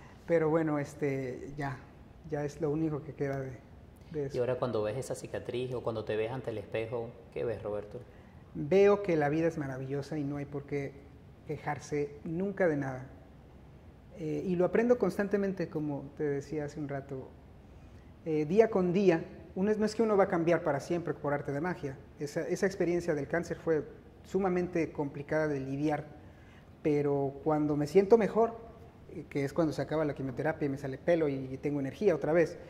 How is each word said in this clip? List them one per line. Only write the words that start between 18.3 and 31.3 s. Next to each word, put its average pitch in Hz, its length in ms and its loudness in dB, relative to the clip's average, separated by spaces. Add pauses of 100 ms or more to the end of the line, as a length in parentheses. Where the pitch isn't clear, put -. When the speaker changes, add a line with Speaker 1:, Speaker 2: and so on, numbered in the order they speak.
Speaker 1:
día 220 240 6
con 185 240 4
día. 180 300 6 (320)
Uno 196 160 2
es, 214 60 2
no 214 80 2
es 208 100 -2
que 233 80 2
uno 214 140 4
va 190 80 8
a - 20 -8
cambiar 170 360 4
para 139 160 2
siempre 165 340 -4
por 143 200 -2
arte 139 180 -4
de 139 100 -2
magia. 151 360 -4 (220)
Esa, 156 280 -4
esa 180 180 0
experiencia 170 500 2
del 143 120 -2
cáncer 170 300 -2
fue 156 260 2 (400)
sumamente 180 680 0
complicada 151 560 -2
de 143 120 -2
lidiar, 143 460 -2 (760)
pero 143 520 2 (100)
cuando 151 340 2
me 147 100 0
siento 202 300 8
mejor, 220 380 2 (560)
eh, 156 180 -10
que 139 160 -2
es 139 80 -4
cuando 156 200 2
se 147 80 -4
acaba 151 240 0
la 139 80 -2
quimioterapia 139 520 -4
y 139 40 0
me 135 80 -4
sale 131 200 -8
pelo 160 320 2
y, 139 40 -2 (200)